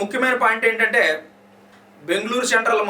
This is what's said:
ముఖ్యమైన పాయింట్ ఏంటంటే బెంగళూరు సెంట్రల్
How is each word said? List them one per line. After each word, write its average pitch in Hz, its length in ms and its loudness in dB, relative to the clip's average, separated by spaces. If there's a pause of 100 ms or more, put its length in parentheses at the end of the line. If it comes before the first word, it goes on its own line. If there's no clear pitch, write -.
ముఖ్యమైన 254 420 0
పాయింట్ 226 280 0
ఏంటంటే 220 340 2 (1040)
బెంగళూరు 220 440 -2
సెంట్రల్ 233 380 2